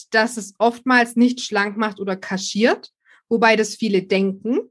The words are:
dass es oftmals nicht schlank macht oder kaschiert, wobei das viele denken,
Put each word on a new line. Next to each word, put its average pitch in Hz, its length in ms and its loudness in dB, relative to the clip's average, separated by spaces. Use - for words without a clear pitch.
dass 226 240 0
es - 220 -12
oftmals 240 580 2
nicht 247 240 2
schlank 202 360 -4
macht 214 220 -4
oder 196 160 -4
kaschiert, 202 760 -2
wobei 220 280 4
das 208 180 -2
viele 196 300 0
denken, 196 560 -2